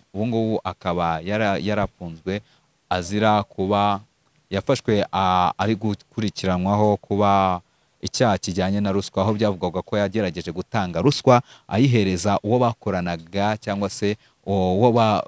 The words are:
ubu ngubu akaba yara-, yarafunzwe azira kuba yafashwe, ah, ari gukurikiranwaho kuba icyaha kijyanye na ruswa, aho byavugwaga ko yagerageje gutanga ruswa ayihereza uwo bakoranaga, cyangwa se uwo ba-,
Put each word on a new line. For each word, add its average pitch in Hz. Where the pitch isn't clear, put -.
ubu 104
ngubu 113
akaba 87
yara-, 101
yarafunzwe 92
azira 104
kuba 101
yafashwe, 101
ah, 90
ari 104
gukurikiranwaho 101
kuba 98
icyaha 101
kijyanye 95
na 101
ruswa, 98
aho 110
byavugwaga 92
ko -
yagerageje 92
gutanga 90
ruswa 123
ayihereza 101
uwo 113
bakoranaga, 95
cyangwa 101
se 104
uwo 98
ba-, 110